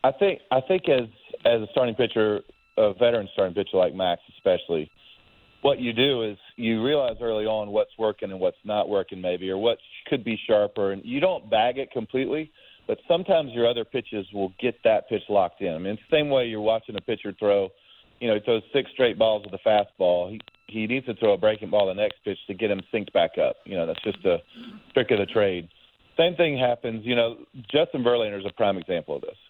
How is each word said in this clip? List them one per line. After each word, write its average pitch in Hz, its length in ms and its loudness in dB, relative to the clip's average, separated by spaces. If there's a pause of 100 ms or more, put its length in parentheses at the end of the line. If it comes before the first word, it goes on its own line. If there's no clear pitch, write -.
I 135 80 4
think, 196 280 0 (100)
I 131 100 4
think 180 300 0
as, 123 180 2 (380)
as 117 160 4
a 107 80 -6
starting 123 240 0
pitcher, 107 460 0 (360)
a 107 160 4
veteran 117 400 2
starting 95 220 0
pitcher 95 240 0
like 90 160 2
Max 90 260 -2 (160)
especially, 85 540 -2 (720)
what 139 180 2
you 120 140 -4
do 127 280 2
is 104 140 -4 (200)
you 113 280 -2
realize 135 360 0
early 110 260 -2
on 107 240 -4
what's 104 280 0
working 107 320 -2
and 95 80 -10
what's 90 240 0
not 104 280 -2
working 95 320 -4
maybe, 90 260 -4
or 95 80 -2
what 113 220 0 (280)
could 135 160 -2
be 110 240 -4
sharper. 104 460 2
And 98 100 -8
you 123 160 -6
don't 160 320 0
bag 117 280 2
it 135 120 -8
completely, 131 600 -4 (340)
but - 120 -2 (100)
sometimes 170 440 0
your 117 160 2
other 120 160 -2
pitches 110 480 -6
will 98 280 -4
get 120 240 -2
that 107 240 4
pitch 107 200 -2
locked 98 320 2
in. 90 140 -4
I 78 40 -6
mean, 95 160 -6
it's - 140 -12
the 160 80 2
same 147 140 2
way 131 160 2
you're 110 140 -6
watching 110 360 -2
a 101 40 -6
pitcher 104 380 -6
throw, 101 300 2 (520)
you 120 80 -2
know, 110 60 4
he 107 60 -2
throws 113 220 0 (100)
six 135 200 0
straight 117 260 2
balls 107 260 2
with 95 160 -12
a - 80 0
fastball. 92 640 2
He, 107 100 -12 (280)
he 110 180 -6
needs 127 200 -4
to 117 80 -6
throw 107 180 2
a 98 40 4
breaking 107 340 -2
ball 101 180 2
the 92 60 -4
next 104 300 -4
pitch 98 220 -6
to 101 80 -8
get 104 160 -2
him 95 100 -2 (140)
synced 104 180 -6
back 85 240 2
up. 104 200 0 (100)
You 95 100 -8
know, 82 100 -2
that's 82 160 -6
just - 220 -8
a 87 140 2 (560)
trick - 160 2
of 110 80 4
the - 80 0
trade. 95 420 0 (480)
Same 170 200 2
thing 160 200 2
happens, 120 480 -2
you 123 100 -2
know, 117 240 0 (320)
Justin 151 320 0
Verlander 117 360 2
is 98 80 -8
a 98 80 -6
prime 101 240 0
example 80 380 -4
of 64 60 -10
this. - 140 -14 (140)